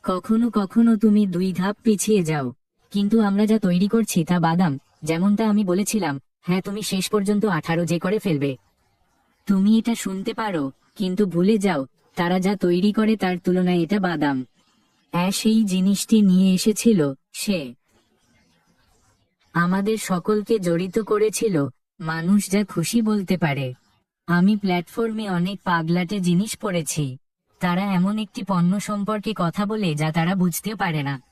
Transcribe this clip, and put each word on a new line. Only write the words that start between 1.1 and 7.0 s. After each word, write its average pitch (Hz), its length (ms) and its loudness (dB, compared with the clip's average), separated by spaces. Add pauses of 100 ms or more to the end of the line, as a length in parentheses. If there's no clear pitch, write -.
দুই 185 260 -2
ধাপ 185 300 -4
পিছিয়ে 214 400 2
যাও, 147 300 -2 (380)
কিন্তু 202 300 2
আমরা 202 260 2
যা 220 120 2
তৈরি 180 300 2
করছি 208 360 0
তা 175 160 0
বাদাম, 165 380 2 (240)
যেমনটা 202 460 0
আমি 208 160 2
বলেছিলাম, 180 560 -2 (200)
হ্যাঁ 185 220 -2
তুমি 202 200 -8
শেষ 190 260 -4